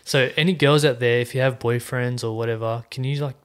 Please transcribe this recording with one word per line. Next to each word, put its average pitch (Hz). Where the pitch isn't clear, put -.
So 131
any 170
girls 147
out 127
there, 120
if 120
you 131
have 131
boyfriends 123
or 113
whatever, 113
can 131
you, 143
like, 135